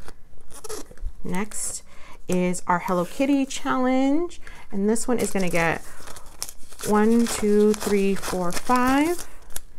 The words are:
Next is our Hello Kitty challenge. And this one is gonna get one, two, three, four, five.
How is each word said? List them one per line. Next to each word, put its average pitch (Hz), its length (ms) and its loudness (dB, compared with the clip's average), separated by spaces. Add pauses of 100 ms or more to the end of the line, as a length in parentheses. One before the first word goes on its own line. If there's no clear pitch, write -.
(1200)
Next - 600 -2 (440)
is 180 400 0
our 175 120 2
Hello 175 260 0
Kitty 269 400 0
challenge. 269 960 0 (320)
And 202 160 2
this 233 180 2
one 247 120 2
is 202 120 0
gonna 190 200 2
get 165 320 0 (1040)
one, 220 400 4
two, 208 480 4
three, 196 400 2
four, - 360 0
five. 269 760 2 (500)